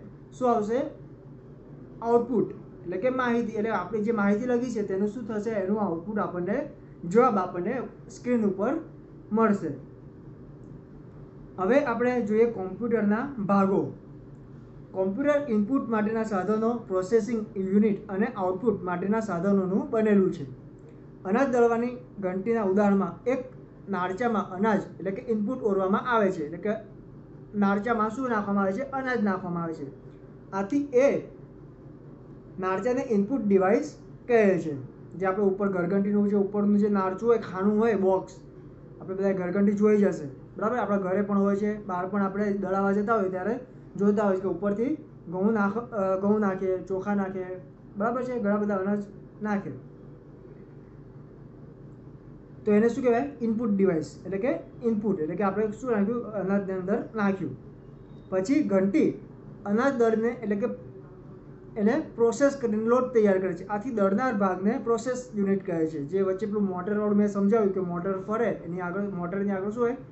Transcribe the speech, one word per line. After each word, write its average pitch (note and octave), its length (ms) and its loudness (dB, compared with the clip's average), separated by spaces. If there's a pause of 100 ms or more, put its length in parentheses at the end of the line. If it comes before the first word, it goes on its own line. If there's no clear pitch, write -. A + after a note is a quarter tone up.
(380)
શું A#3+ 180 2
આવશે? A3 260 0 (1200)
Output A#3 500 2 (320)
એટલે F3 140 -6
કે B3 120 0
માહિતી, A#3+ 440 0
એટલે G#3+ 160 -2
આપણે G#3 320 -2
જે G#3+ 100 0
માહિતી G#3 340 2
લખી B3 260 0
છે G#3+ 120 -2
તેનું G3 240 0
શું G#3+ 200 -6
થશે? A3 220 -4
એનું G#3 320 0
output G3 380 -4
આપણને, F3+ 500 -2 (400)
જવાબ A3+ 280 6
આપણને F#3 440 -2 (280)
screen A#3+ 360 0
ઉપર G3 280 0 (580)
મળશે. G#3 360 4 (1900)
હવે A#3 280 4
આપણે A#3+ 360 0
જોઈએ G#3+ 240 4
કોમ્પ્યુટરના G#3+ 880 0 (120)
ભાગો. F#3+ 480 2 (1000)
Computer B3+ 600 2
input A3+ 380 2
માટેના A3 340 0
સાધનો, G#3+ 500 0
processing A3 720 0 (120)
unit G3 520 2
અને G3+ 160 0
output F#3+ 580 0
માટેના F#3 360 0
સાધનોનું G3 680 0
બનેલું G#3 440 4
છે. C#3 100 -8 (800)
અનાજ A#3+ 260 2
દળવાની A#3+ 480 4 (220)
ઘંટીના G3 440 0
ઉદાહરણમાં G3 600 2
એક B3+ 200 0 (440)
નાળચામાં F#3+ 600 0
અનાજ G3 320 2 (180)
એટલે F#3+ 120 -4
કે G3 200 -4
input A3+ 320 -2
ઓરવામાં G3 380 2
આવે A3+ 300 2
છે. D#3+ 140 -4
એટલે D#3+ 120 -8
કે G#3 120 -4 (840)
નાળચામાં G#3 540 2
શું B3 200 -4
નાખવામાં G3+ 340 0
આવે F#3+ 100 2
છે? B3 80 -2
અનાજ B3+ 420 -2
નાખવામાં F#3 400 -2
આવે E3 100 -4
છે. C#3 180 -10 (600)
આથી G3+ 320 0
એ A#3+ 460 2 (1300)
નાળચાને G3+ 520 0
input G#3 360 2
device G3 500 4 (300)
કહે G3+ 320 6
છે. C#3+ 400 -6 (180)
જે F#3 80 -2
આપણે F#3+ 180 2
ઉપર G3 260 2
ઘરઘંટીનું G3+ 600 2
જે G#3 60 2
ઉપરનું G3+ 420 4
જે G#3 120 4
નાળચું G3 400 2
હોય, A#3 80 6
ખાનું G3 420 0
હોય, A3+ 160 4
બોક્સ, F#3+ 360 2 (720)
આપણે F#3+ 140 -8
બધા G3 160 2
ઘરઘંટી F#3 400 2
જોઈ G#3 260 6
જ G3 60 6
હશે, D#3+ 220 2 (320)
બરાબર? A3 200 -2
આપણા G3+ 200 0
ઘરે F#3+ 240 0
પણ G3+ 160 0
હોય G3+ 180 4
છે, G#3 300 -2
બહાર F#3 220 -4
પણ G3+ 140 0
આપણે G3 320 0
દળાવા G3 380 2
જતા G#3 240 2
હોય G3 140 2
ત્યારે F#3+ 300 -2 (360)
જોતા G3+ 280 4
હોય G3 140 2
કે F#3+ 100 -4
ઉપરથી G3+ 500 -2 (340)
ઘઉં G3 220 2
નાખ-, A3 420 -2
અ, F#3+ 240 0
ઘઉં G3+ 200 4
નાખે, F#3+ 380 0
ચોખા F#3+ 380 -4
નાખે, F#3+ 300 -2 (520)
બરાબર A#3+ 260 -2
છે, B3 160 -4
ઘણા G3+ 180 2
બધા G#3 180 0
અનાજ G3+ 280 0 (380)
નાખે. G#3 300 -4 (3000)
તો G#3 60 2
એને A3 180 6
શું B3 140 -2
કહેવાય? B3 280 2 (100)
input A3+ 280 0
device F#3+ 560 2
એટલે F#3+ 120 -4
કે C#4 220 0 (240)
input G#3+ 360 0
એટલે D#3+ 160 -2
કે G3+ 80 -2
આપણે G3+ 240 0
શું A#3+ 240 -4
નાખ્યું? A3 320 0
અનાજની G3 500 -2
અંદર F#3+ 420 -2
નાખ્યું. F#3+ 400 0 (760)
પછી F#3+ 340 2
ઘંટી G3 560 2 (460)
અનાજ A#3+ 280 2
દળને A3+ 340 4
એટલે G#3+ 280 -2
કે - 340 -4 (880)
એને A#3 260 4 (120)
process A#3 400 4
કરીને A3 300 0
લોટ B3+ 280 4
તૈયાર G3+ 260 6
કરે F#3 140 0
છે. - 140 -10
આથી G#3 220 -4
દળનાર A3 440 2
ભાગને G3 500 2
process A#3 520 -2
unit G3 300 0
કહે E3 220 0
છે. D#3 160 -4
જે F3+ 180 0
વચ્ચે F#3+ 240 0
પેલું G#3 200 0
મોટરવાળું G#3 520 0
મેં G#3 100 6
સમજાવ્યું G3+ 460 4
કે F#3+ 60 -2
મોટર F#3 420 -2
ફરે, A3 240 0
એની F3+ 360 -4
આગળ, F3+ 200 -4
મોટરની G3 500 -2
આગળ F#3+ 180 -2
શું A#3+ 140 -2
હોય? A#3+ 120 0 (160)